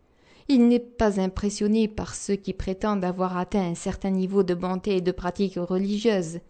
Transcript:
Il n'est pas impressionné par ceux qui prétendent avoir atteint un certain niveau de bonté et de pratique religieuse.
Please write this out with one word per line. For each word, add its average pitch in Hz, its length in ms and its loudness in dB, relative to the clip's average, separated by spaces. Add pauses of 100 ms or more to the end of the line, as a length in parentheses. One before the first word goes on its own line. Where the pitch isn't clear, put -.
(520)
Il 240 160 8
n'est 240 120 6
pas 214 420 0
impressionné 208 640 0
par 214 280 -8
ceux - 200 -2
qui 196 180 -6
prétendent 190 520 -2
avoir 180 320 -2
atteint 185 320 0
un 170 60 -4
certain 196 340 -6
niveau 190 320 2
de 180 140 2
bonté 185 420 -2
et 185 40 2
de 175 100 0
pratique 180 460 -4
religieuse. 190 840 0 (100)